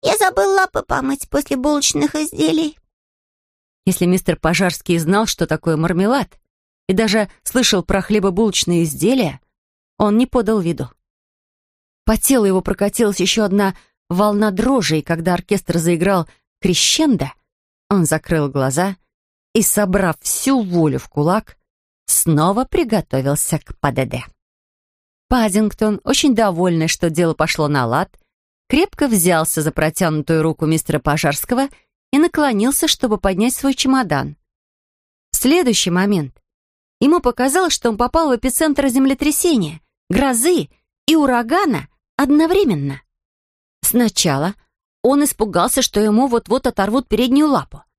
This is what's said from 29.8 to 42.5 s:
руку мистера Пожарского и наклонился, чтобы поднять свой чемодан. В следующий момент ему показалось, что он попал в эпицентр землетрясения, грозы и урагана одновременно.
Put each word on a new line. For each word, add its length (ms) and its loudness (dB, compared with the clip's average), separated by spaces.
руку 240 -2
мистера 320 -2
Пожарского 680 -2
и 60 2
наклонился, 680 0
чтобы 280 -2
поднять 380 0
свой 200 -2
чемодан. 640 -2
В 60 -6
следующий 540 2
момент 520 -2
ему 200 4
показалось, 520 0
что 160 -2
он 80 -2
попал 340 0
в 60 2
эпицентр 520 0
землетрясения, 920 0
грозы 600 0
и 80 4
урагана 720 0
одновременно. 840 2